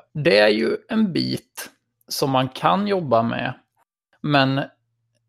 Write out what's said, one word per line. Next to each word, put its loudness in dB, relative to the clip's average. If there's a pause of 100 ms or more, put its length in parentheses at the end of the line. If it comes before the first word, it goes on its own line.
(140)
det 2
är 6
ju 0 (120)
en 0
bit -6 (380)
som -2
man 0
kan 0
jobba 2
med. -4 (680)
Men 2 (680)